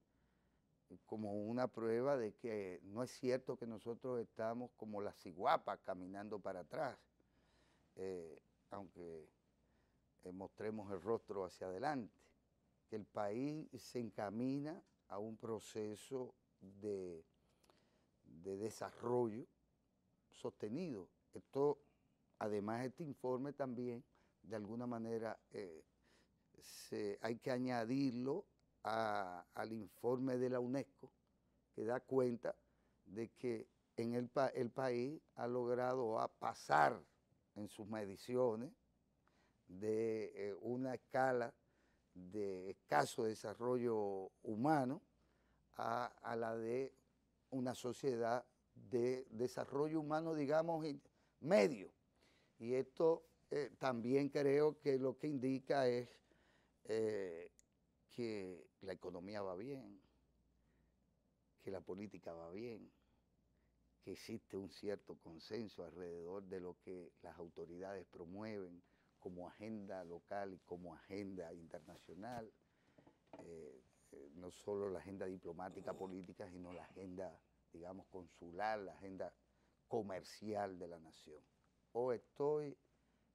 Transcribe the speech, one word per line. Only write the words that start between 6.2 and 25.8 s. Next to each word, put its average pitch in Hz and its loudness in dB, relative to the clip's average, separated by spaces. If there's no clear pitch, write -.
para 92 -4
atrás, 123 -4
eh, 90 -6
aunque, 85 -10
eh, 90 -8
mostremos 101 -4
el 92 -2
rostro 101 0
hacia 92 -6
adelante, 113 -2
que 113 -6
el 101 -6
país 127 -2
se - -6
encamina 123 -2
a 95 -8
un 110 -6
proceso 110 -6
de, 95 -6
de 90 -6
desarrollo 113 0
sostenido. 117 -6
Esto, 143 2
además, 107 0
este 131 -6
informe 131 -2
también, 123 -4
de 98 -8
alguna 110 -4
manera, 113 -2
eh, 85 -8